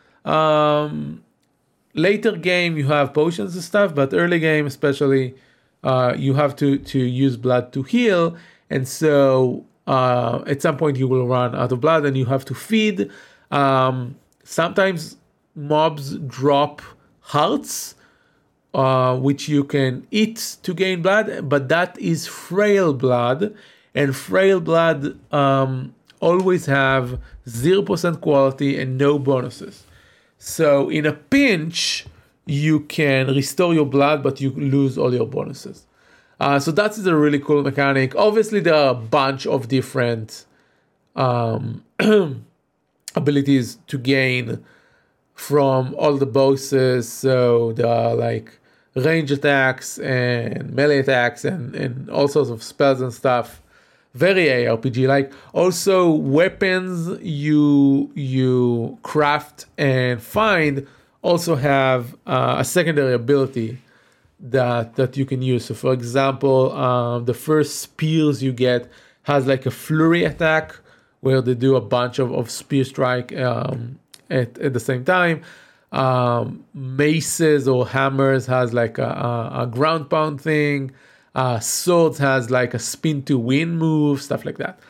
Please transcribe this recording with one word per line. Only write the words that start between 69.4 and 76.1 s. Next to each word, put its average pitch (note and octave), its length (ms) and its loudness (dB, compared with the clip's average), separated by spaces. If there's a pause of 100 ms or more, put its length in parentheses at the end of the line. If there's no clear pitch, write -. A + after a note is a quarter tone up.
like, C3+ 200 0
a B2+ 60 -4
flurry D#3+ 520 0
attack D#3 540 -2 (420)
where C3 220 2
they B2 140 0
do C3 200 2
a A#2+ 60 2
bunch B2 380 -2
of, B2 120 -2
of - 180 -4
spear - 360 -4
strike, B2 500 -4
um, B2 640 -4 (300)
at, B2 300 -2
at C3+ 140 -2
the A#2+ 60 -2
same B2+ 240 -4
time. F3 380 0 (500)
Um, B2 800 0